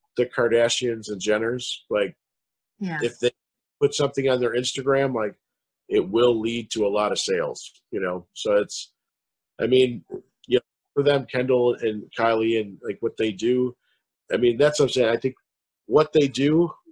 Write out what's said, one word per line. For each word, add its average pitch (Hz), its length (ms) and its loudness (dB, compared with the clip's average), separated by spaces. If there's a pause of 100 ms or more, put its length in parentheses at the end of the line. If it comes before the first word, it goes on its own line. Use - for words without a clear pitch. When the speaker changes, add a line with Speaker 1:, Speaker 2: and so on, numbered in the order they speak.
(180)
Speaker 1:
the 123 80 2
Kardashians 117 840 0
and 98 120 -8
Jenners, 110 440 -2 (240)
like, 104 280 -2 (600)
Speaker 2:
Yeah. 170 220 -6
Speaker 1:
if 113 180 -4
they - 120 0 (480)
put 143 140 2
something 139 360 -2
on 127 100 2
their 120 160 -2
Instagram, 131 600 -2
like, 107 200 -4 (520)
it 98 220 0
will 117 300 2
lead 117 320 -6
to 107 140 -2
a 101 40 0
lot 104 220 0
of 92 80 -4
sales, 82 520 -4 (200)
you 104 80 -6
know? 90 340 -6
So 104 240 0
it's, - 340 -4 (680)
I 117 80 -2
mean, 123 360 2 (440)
you 120 100 2
know, - 40 2 (320)
for 143 100 0
them, 139 220 2
Kendall 123 500 0
and 110 280 -4 (140)
Kylie 113 420 2
and, 101 240 -8
like, 104 180 -6
what 113 160 -4
they 110 140 0
do, 120 440 0 (560)
I 98 60 0
mean, 120 200 2
that's 147 220 2
what 147 60 4
I'm 123 40 0
saying. 123 200 0
I 117 80 0
think 127 180 -4 (520)
what 147 260 2
they 147 140 4
do 151 440 2 (200)